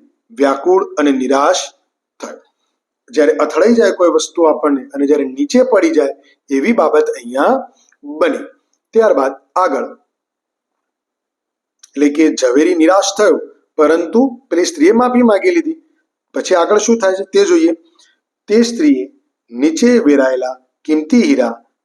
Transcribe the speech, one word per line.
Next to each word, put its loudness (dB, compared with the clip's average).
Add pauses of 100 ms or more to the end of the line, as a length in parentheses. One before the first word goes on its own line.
(400)
વ્યાકુળ 0
અને 2
નિરાશ 0 (640)
થયો. -18 (720)
જ્યારે 2
અથડાઈ 0
જાય 2
કોઈ 0
વસ્તુ -2
આપણને 0
અને -2
જ્યારે 0
નીચે 0
પડી 0
જાય, -2 (340)
એવી 0
બાબત 2
અહીંયા -4 (320)
બની. -4 (560)
ત્યારબાદ 2 (240)
આગળ, -2 (2000)
એટલે 0
કે 2
ઝવેરી 0
નિરાશ 2 (140)
થયો, 2 (380)
પરંતુ 0
પેલી -2
સ્ત્રીએ 2
માફી 2
માંગી 2
લીધી. -4 (520)
પછી -2
આગળ 2
શું 0
થાય 0
છે -6
તે 0
જોઈએ. 2 (760)
તે 2
સ્ત્રીએ 0 (400)
નીચે 0
વેરાયેલા 0 (180)
કિંમતી 0
હીરા 0 (220)